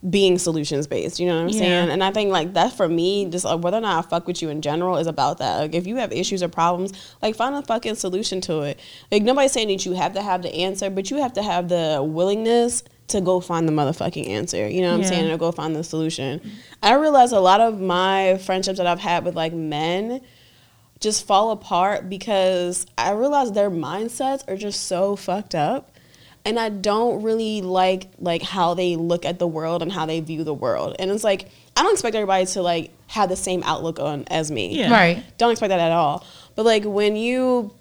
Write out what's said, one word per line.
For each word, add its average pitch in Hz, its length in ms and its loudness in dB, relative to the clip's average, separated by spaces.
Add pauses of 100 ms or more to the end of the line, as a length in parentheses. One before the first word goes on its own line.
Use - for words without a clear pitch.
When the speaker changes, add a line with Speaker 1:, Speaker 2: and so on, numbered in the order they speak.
(100)
Speaker 1:
being 190 260 6
solutions 156 520 -2
based, - 320 -4
you 175 60 0
know 175 100 2
what 165 60 0
I'm 170 80 0
Speaker 2:
Yeah. 214 100 -2
Speaker 1:
saying? 175 300 2
And 175 140 0
I 196 60 2
think, 202 220 0
like, 175 220 0
that 196 220 2
for 185 120 2
me, 180 380 2
just, 175 200 -4
uh, 165 100 0
whether 175 220 0
or - 20 0
not 185 240 0
I - 40 -20
fuck 170 180 -2
with 180 160 -4
you 160 80 -4
in 151 120 -6
general 170 360 0
is 165 80 0
about 151 320 0
that. 95 220 -2
Like, 151 160 -4
if 180 100 -2
you 220 100 -6
have 240 160 -4
issues 180 300 -2
or 175 60 -2
problems, 175 440 0 (300)
like, 220 140 -2
find 269 180 0
a 285 80 -4
fucking 226 320 -4
solution 190 480 -4
to 160 200 -2
it. 143 160 -6 (340)
Like, 208 100 4
nobody's 269 300 4
saying 226 160 0
that 190 180 -2
you 185 60 -2
have 180 220 -2
to 196 80 -4
have 185 200 -2
the - 120 -6
answer, 190 360 -2
but 190 200 -4
you 277 80 -2
have 254 160 -2
to 196 80 -2
have 180 260 -2
the 160 380 0
willingness 220 760 2 (240)
to 208 140 0
go 185 180 2
find 165 300 0
the 156 40 2
motherfucking 156 560 -2
answer, 107 400 -4
you 175 140 -2
know 180 60 2
what 175 80 2
I'm - 60 2
Speaker 2:
Yeah. 190 60 0
Speaker 1:
saying? 165 220 0
Or 160 80 -2
go 170 140 0
find 156 240 -4
the 160 80 -4
solution. 156 560 -4 (420)
I 214 120 6
realize 285 380 6
a 208 80 4
lot 190 200 8
of 220 200 2
my 190 640 2
friendships 190 340 -2
that 180 100 2
I've 175 120 0
had 175 240 0
with, 170 120 -2
like, 160 180 -2
men 170 680 -2 (800)
just 214 260 -2
fall 214 240 4
apart 196 580 -2
because 185 800 0 (100)
I 131 140 0
realize 254 420 2
their 202 180 2
mindsets 220 760 -4
are 190 80 -4
just 202 300 -6
so 196 300 0
fucked 196 380 -6
up. 175 360 -2 (560)
And 220 120 0
I 226 120 -2
don't 208 520 0
really 220 380 -2
like, 185 460 0 (140)
like, 170 200 -2
how 175 320 0
they 175 240 0
look 170 300 0
at 175 120 -4
the 175 80 0
world 165 360 -2
and 160 100 -4
how 156 140 -4
they 160 140 -2
view 160 240 -6
the 151 100 -4
world. 98 440 -2
And 190 120 -2
it's 208 140 -2
like, 196 260 0 (260)
I 247 60 4
don't 392 100 4
expect 233 220 0
everybody 190 320 2
to, 190 160 -4
like, 170 280 -2 (180)
have 202 200 0
the 180 80 -2
same 180 300 -2
outlook 160 340 -2
on 143 280 -4
as 156 220 -2
me. 110 280 -4
Speaker 2:
Yeah. 240 120 2
Speaker 3:
Right. 180 320 6 (140)
Speaker 1:
Don't 233 140 4
expect 226 200 0
that 185 100 2
at 165 120 2
all. 165 320 0 (300)
But, 220 100 -2
like, 220 200 4
when 208 320 0
you 247 640 0